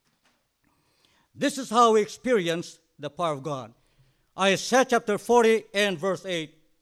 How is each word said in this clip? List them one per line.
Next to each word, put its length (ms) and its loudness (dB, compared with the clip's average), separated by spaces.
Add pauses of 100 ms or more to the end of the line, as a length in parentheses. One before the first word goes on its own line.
(1300)
This 240 -4
is 120 -10
how 220 6
we 100 4
experience 760 -4 (200)
the 120 -10
power 220 -4
of 100 -8
God. 320 -10 (640)
Isaiah 460 2
chapter 340 -2
forty 540 2
and 260 0
verse 260 -4
eight 300 -6 (280)